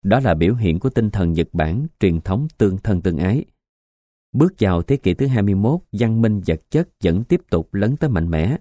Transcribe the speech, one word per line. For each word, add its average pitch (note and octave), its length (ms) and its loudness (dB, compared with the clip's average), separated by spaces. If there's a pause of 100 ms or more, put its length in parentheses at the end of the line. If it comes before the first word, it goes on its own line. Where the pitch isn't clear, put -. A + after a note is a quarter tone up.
Đó G#2 160 2
là A2 140 2
biểu E2+ 200 2
hiện F#2+ 240 0
của C3 120 -2
tinh A2+ 200 0
thần F2+ 220 0
Nhật D#2+ 200 0
Bản, F2 340 -2 (140)
truyền E2+ 200 2
thống A#2+ 280 -4 (100)
tương G2 200 2
thân F#2+ 240 -2
tương F2 160 -2
ái. F#2+ 260 0 (880)
Bước D#3+ 260 2
vào F#2 240 2
thế C3+ 140 0
kỷ F#2 180 0
thứ C3 120 0
hai B2 160 0
mươi G2+ 120 2
mốt, A#2 260 0 (120)
văn A2+ 300 0
minh G#2+ 240 0
vật D#2+ 140 -2 (100)
chất D#3+ 180 0 (140)
vẫn F2+ 220 0
tiếp F3 160 0 (100)
tục E2 240 -2
lấn G#2 220 0
tới D#3 140 -2
mạnh E2+ 200 -2
mẽ. E2 300 0